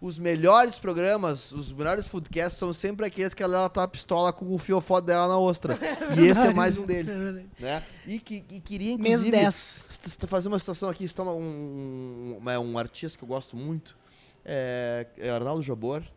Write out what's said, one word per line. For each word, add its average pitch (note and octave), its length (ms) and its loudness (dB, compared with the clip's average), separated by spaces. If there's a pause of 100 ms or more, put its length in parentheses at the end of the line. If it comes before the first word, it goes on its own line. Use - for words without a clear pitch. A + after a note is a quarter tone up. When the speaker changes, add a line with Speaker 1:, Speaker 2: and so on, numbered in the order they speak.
Speaker 1:
os F3+ 160 -8
melhores F3 600 6
programas, F3+ 720 0
os C#3 220 -10
melhores E3 340 -2
Foodcasts E3+ 520 -4
são F3+ 140 -4
sempre G3+ 340 -4
aqueles F#3+ 280 -4
que - 80 -6
ela F#3 260 2
tá F#3 200 0
pistola F3 440 0
com F3+ 220 -6
o F3+ 40 -2
fiofó F#3 420 2
dela F3 260 2
na F#3 120 2
ostra. F#3 380 2 (180)
Speaker 2:
<laughs> D#4 220 -2
Speaker 1:
E E3 120 12
esse F#3+ 180 8
é A3 80 6
mais F#3 220 4
um G3+ 100 -6
deles, F3+ 260 -2
Speaker 2:
É G3 60 -6
verdade. F#3+ 300 -6 (100)
Speaker 1:
né? C#3 240 -4 (240)
E G#3+ 140 -8
que, G#3 280 -12
e F#3+ 120 -16
queria, G#3 360 -4
Speaker 2:
Mês A3+ 280 2
Speaker 1:
inclusive, A3+ 80 2
Speaker 2:
dez. - 560 2
Speaker 1:
s-, - 180 -14
s-, - 220 -8
fazer F#3+ 200 -2
uma G#3 120 0
situação F#3+ 280 -6
aqui, F#3 160 -6
está F3+ 200 -8
um, F#3 40 -4 (120)
um, C3 1040 -10
um, B2 60 -4
é B2 80 0
um A#2+ 200 -4
artista C3+ 400 -8
que - 60 -18
eu A#2 40 -14
gosto C3 280 -8
muito, D3+ 400 -8 (480)
é, B2 600 -4 (120)
é B2 120 -4
Arnaldo C3 320 -2
Jabor C3 400 -4 (140)